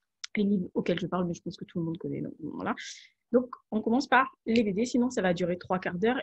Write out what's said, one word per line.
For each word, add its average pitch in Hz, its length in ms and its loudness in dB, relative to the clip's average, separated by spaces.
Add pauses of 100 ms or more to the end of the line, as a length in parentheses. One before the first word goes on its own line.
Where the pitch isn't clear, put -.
(360)
les 214 80 4
livres 202 300 2
auxquels 185 260 0
je 175 80 -4
parle, 180 180 0
mais 170 80 -2
je - 80 -16
pense 170 140 -8
que - 80 -12
tout - 160 -6
le 165 40 0
monde 165 140 -4
connaît. 143 240 -6
Donc, - 160 -8
voilà. 165 360 -6 (580)
Donc, 240 200 2 (200)
on 214 100 -2
commence 240 240 2
par 254 280 2 (120)
les 233 160 4
B 208 120 2
D, 220 120 0
sinon 247 240 2
ça 247 100 -2
va 185 140 4
durer 180 240 0
trois 185 220 -2
quarts 180 180 -4
d'heure. 240 240 2